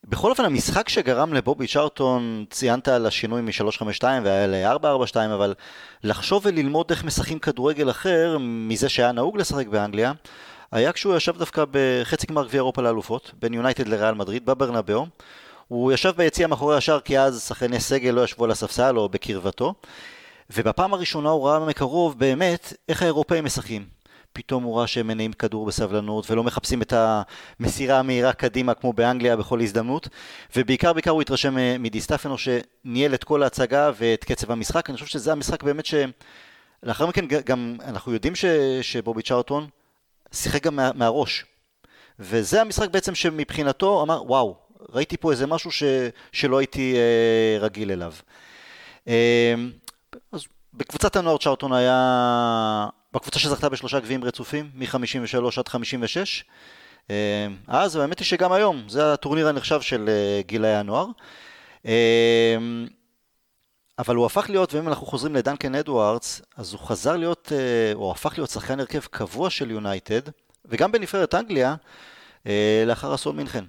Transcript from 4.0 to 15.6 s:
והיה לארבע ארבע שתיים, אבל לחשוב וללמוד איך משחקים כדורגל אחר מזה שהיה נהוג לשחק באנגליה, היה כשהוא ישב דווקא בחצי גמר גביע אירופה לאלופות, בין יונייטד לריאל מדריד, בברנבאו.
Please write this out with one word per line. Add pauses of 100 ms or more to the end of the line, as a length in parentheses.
והיה
לארבע
ארבע
שתיים,
אבל (500)
לחשוב
וללמוד
איך
משחקים
כדורגל
אחר
מזה
שהיה
נהוג
לשחק
באנגליה, (600)
היה
כשהוא
ישב
דווקא
בחצי
גמר
גביע
אירופה
לאלופות,
בין
יונייטד
לריאל
מדריד,
בברנבאו. (600)